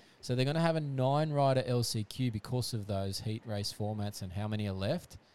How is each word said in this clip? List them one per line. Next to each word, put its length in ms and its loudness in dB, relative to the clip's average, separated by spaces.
So 160 -2
they're 80 4
gonna 160 2
have 160 4
a 40 2
nine 520 2
rider 340 4
L 160 2
C 220 0
Q 260 -2
because 440 -4
of 120 -4
those 320 -2
heat 260 -4
race 320 -4
formats 460 -4
and 80 -8
how 160 -4
many 220 -2
are 40 -2
left. 440 -2